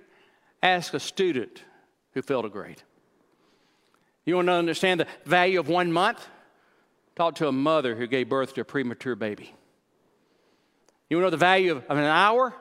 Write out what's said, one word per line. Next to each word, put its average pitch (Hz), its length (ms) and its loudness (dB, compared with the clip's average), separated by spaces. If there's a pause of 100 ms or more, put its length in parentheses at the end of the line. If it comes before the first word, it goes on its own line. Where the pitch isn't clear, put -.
(600)
ask 180 320 2
a 139 60 -6
student 147 640 -4 (500)
who 131 80 -6
failed 123 240 -4
a 104 40 -10
grade. 90 340 -16 (1400)
You 170 100 0
wanna 180 180 2
understand 170 460 0
the 156 80 -2 (180)
value 180 340 2
of 143 80 -4
one 175 240 0
month? 190 360 0 (880)
Talk 170 200 0
to 160 120 0
a 139 40 0
mother 135 440 0
who 120 100 -6
gave 120 240 -2
birth 131 240 -2
to 127 80 -6
a - 40 -8
premature 123 500 -6
baby. 104 400 -10 (1500)
You 160 80 0
wanna 185 100 2
know 175 40 -2
the 160 60 -2
value 180 340 4
of, 135 140 -6
of 143 120 -2
an 147 60 2
hour? 208 580 2